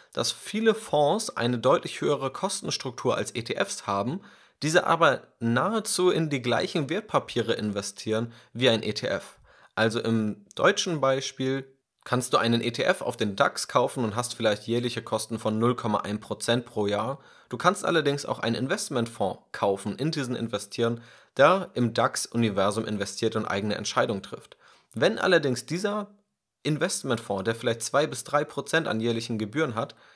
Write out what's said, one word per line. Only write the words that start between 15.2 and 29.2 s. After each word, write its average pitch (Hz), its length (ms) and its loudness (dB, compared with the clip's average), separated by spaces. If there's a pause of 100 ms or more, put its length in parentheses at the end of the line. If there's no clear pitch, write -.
von 107 200 0
null 117 160 4
Komma 110 260 0
ein 104 200 -4
Prozent 120 460 -2
pro 104 200 -2
Jahr. 110 340 -2 (280)
Du - 80 -8
kannst 185 300 2
allerdings 143 400 0
auch 117 120 -4
einen 117 180 0
Investmentfonds 120 840 -2 (120)
kaufen, 98 440 0
in 151 140 -2
diesen 127 260 -4
investieren, 117 640 -2 (360)
der 175 380 6
im 120 200 2
dax-Universum 110 880 2
investiert 104 500 -2
und 110 120 -2
eigene 101 300 -2
Entscheidungen 117 460 -2
trifft. - 340 -16 (380)
Wenn 170 240 2
allerdings 143 460 2
dieser 202 440 -4 (540)
Investmentfonds, 139 840 -2
der 113 100 2
vielleicht 113 280 -2
zwei 147 260 2
bis 127 160 -8
drei 147 200 0
Prozent 151 440 -2
an 110 120 0
jährlichen 117 380 0